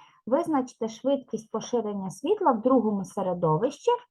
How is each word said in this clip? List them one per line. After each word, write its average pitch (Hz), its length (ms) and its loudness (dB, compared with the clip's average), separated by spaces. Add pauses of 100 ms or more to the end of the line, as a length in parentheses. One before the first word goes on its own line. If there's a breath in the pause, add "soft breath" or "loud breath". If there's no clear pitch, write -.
(280 loud breath)
Визначте 262 600 0
швидкість 262 640 -4
поширення 208 600 -4
світла 370 400 0
в 220 100 -2
другому 214 440 2
середовищі, 180 880 0 (200)